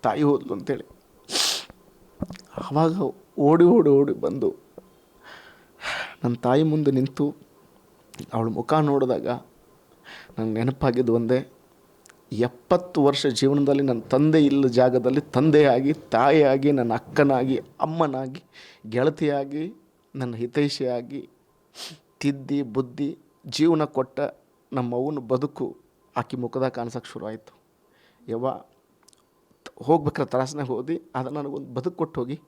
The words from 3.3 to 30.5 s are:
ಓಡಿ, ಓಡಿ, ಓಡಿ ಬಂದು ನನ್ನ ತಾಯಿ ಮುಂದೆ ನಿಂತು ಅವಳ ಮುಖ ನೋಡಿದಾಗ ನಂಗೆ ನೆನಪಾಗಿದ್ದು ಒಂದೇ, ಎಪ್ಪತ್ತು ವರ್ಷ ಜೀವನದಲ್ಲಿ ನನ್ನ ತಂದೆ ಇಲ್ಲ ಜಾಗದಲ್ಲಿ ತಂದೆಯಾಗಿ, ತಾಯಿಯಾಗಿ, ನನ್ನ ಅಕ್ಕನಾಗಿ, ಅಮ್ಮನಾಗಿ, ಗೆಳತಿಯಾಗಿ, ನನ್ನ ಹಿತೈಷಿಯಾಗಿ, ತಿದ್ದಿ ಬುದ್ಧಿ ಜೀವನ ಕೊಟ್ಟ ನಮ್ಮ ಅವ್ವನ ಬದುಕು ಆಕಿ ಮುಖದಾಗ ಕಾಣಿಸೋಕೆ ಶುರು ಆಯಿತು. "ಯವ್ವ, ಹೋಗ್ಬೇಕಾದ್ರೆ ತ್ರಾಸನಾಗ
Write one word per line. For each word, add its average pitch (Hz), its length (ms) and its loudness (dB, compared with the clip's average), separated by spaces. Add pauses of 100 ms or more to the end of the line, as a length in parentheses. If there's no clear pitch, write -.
ಓಡಿ, 165 260 6
ಓಡಿ, 180 240 8
ಓಡಿ 139 240 6
ಬಂದು 107 420 -4 (1700)
ನನ್ನ 120 120 -2
ತಾಯಿ 131 280 2
ಮುಂದೆ 151 280 2
ನಿಂತು 135 440 -2 (960)
ಅವಳ 113 140 0
ಮುಖ 117 260 -4
ನೋಡಿದಾಗ 139 560 2 (1080)
ನಂಗೆ 110 140 -4
ನೆನಪಾಗಿದ್ದು 123 600 0
ಒಂದೇ, 127 340 0 (840)
ಎಪ್ಪತ್ತು 151 720 -2
ವರ್ಷ 139 220 2
ಜೀವನದಲ್ಲಿ 139 580 2
ನನ್ನ 120 180 -2
ತಂದೆ 151 440 4
ಇಲ್ಲ 139 220 2
ಜಾಗದಲ್ಲಿ 127 540 2
ತಂದೆಯಾಗಿ, 143 720 4
ತಾಯಿಯಾಗಿ, 139 760 4
ನನ್ನ 117 220 0
ಅಕ್ಕನಾಗಿ, 135 640 0
ಅಮ್ಮನಾಗಿ, 135 840 -4 (460)
ಗೆಳತಿಯಾಗಿ, 143 840 -2 (420)
ನನ್ನ 123 200 -6
ಹಿತೈಷಿಯಾಗಿ, 123 960 -4 (880)
ತಿದ್ದಿ 143 420 -2
ಬುದ್ಧಿ 131 560 -4 (300)
ಜೀವನ 156 360 2
ಕೊಟ್ಟ 131 360 -4 (540)
ನಮ್ಮ 120 220 -2
ಅವ್ವನ 139 220 -2
ಬದುಕು 127 600 -4 (400)
ಆಕಿ 123 200 -6
ಮುಖದಾಗ 127 320 -4
ಕಾಣಿಸೋಕೆ 117 420 -10
ಶುರು - 140 -12
ಆಯಿತು. - 360 -14 (680)
"ಯವ್ವ, 117 200 -2 (1300)
ಹೋಗ್ಬೇಕಾದ್ರೆ 143 540 -2
ತ್ರಾಸನಾಗ 135 360 -4